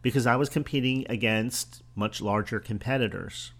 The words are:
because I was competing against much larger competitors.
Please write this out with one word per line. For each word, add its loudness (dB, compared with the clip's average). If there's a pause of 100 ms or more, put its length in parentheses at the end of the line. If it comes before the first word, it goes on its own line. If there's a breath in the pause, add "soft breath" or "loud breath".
because 2
I 6
was 2
competing 0
against 0 (100)
much -2
larger 0
competitors. -4